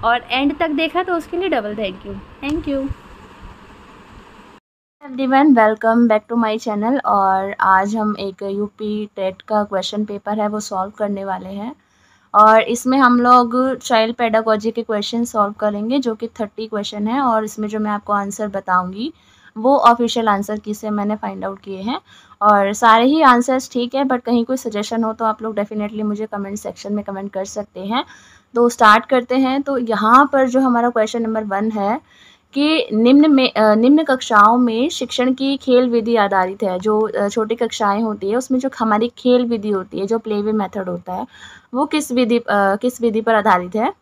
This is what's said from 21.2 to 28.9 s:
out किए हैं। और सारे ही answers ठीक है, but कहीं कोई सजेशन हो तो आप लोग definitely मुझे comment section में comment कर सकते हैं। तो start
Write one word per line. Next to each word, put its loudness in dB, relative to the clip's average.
out -10
किए -12
हैं। -8
और 4
सारे 6
ही 4
answers 4
ठीक -6
है, 0
but -2
कहीं 0
कोई -4
सजेशन -4
हो -2
तो -6
आप -2
लोग -6
definitely -6
मुझे -4
comment -8
section -10
में -4
comment -8
कर -6
सकते -12
हैं। -4
तो 4
start 4